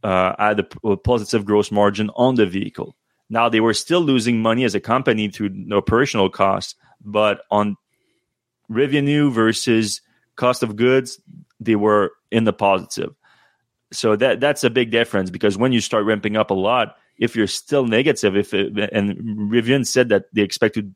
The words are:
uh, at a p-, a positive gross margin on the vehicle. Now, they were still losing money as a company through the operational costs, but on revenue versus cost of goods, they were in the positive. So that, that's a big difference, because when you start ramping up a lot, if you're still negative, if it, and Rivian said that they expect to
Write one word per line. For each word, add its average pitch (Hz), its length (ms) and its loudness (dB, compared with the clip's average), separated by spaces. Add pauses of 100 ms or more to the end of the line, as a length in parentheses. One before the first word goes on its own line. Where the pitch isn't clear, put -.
uh, 92 340 0
at 104 220 0
a - 40 0
p-, - 200 -16
a 104 120 0
positive 110 480 -2
gross 104 280 0
margin 104 420 2
on 127 220 2
the 110 100 4
vehicle. 98 500 -8 (320)
Now, 117 200 2
they 110 120 2
were 113 140 2
still 170 280 0
losing 120 380 0
money 113 220 0
as 104 140 0
a 98 40 0
company 110 500 0
through 104 180 -6
the 95 260 -8
operational 101 560 0
costs, 98 460 -2 (280)
but 104 460 0
on 104 260 0 (920)
revenue 143 640 0
versus 113 680 0 (360)
cost 123 260 0
of 107 140 -6
goods, 127 440 0 (400)
they 110 160 0
were 104 340 2 (200)
in 113 140 2
the 107 80 2
positive. - 640 -2 (760)
So 107 240 0
that, 117 240 2
that's 143 240 0
a 120 60 4
big 117 200 0
difference, 107 400 0
because 95 260 0
when 123 140 2
you 120 100 2
start 107 240 -2
ramping 107 320 -2
up 107 140 0
a 98 40 0
lot, 104 420 -2 (220)
if 117 180 -2
you're 110 100 0
still 139 400 -2
negative, 113 500 0
if 101 160 -2
it, 101 240 -2 (160)
and 101 240 -2 (340)
Rivian 120 360 2
said 127 220 2
that 101 240 2
they 107 100 2
expect 202 320 0
to 208 220 -6